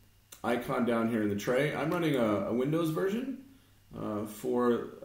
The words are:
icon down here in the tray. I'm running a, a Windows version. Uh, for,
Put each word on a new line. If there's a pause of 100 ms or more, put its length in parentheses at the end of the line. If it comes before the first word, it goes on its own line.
(440)
icon
down
here
in
the
tray.
I'm
running
a,
a
Windows
version. (560)
Uh,
for,